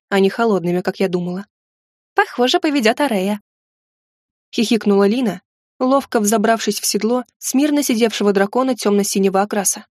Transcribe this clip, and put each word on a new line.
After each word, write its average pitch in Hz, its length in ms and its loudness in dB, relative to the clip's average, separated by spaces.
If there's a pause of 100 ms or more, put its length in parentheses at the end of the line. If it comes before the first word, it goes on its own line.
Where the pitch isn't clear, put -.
а 202 100 0
не 190 120 4
холодными, 180 500 0
как - 180 -6
я 196 80 0
думала. 180 380 -6 (720)
«Похоже, 339 440 0
поведет 294 420 0
Арея», 208 380 -2 (1120)
хихикнула 208 540 2
Лина, 202 380 -2 (360)
ловко 254 400 0
взобравшись 220 600 0
в - 80 -6
седло 226 360 -2 (140)
смирно 294 460 0
сидевшего 214 500 2
дракона 240 420 0
темно-синего 196 680 2
окраса. 208 420 -4 (120)